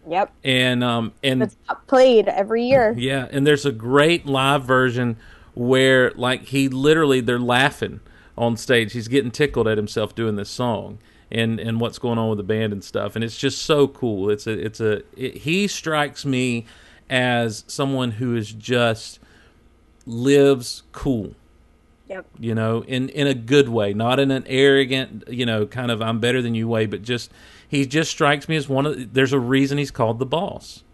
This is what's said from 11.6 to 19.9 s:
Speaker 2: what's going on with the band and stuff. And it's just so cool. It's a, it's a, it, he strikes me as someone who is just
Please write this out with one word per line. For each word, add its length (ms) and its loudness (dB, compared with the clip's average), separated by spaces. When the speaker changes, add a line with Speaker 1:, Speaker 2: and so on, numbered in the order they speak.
Speaker 2:
what's 200 -4
going 180 -2
on 120 0
with 80 -2
the 60 -8
band 300 -2
and 100 -8
stuff. 320 -6
And 80 -4
it's 140 -8
just 240 -4
so 260 2
cool. 440 -4
It's 160 -4
a, 40 -4
it's 280 -6
a, 240 -2
it, 240 -10
he 280 0
strikes 580 -4
me 400 -2
as 580 0
someone 440 -2
who 240 -4
is 180 -4
just 680 -2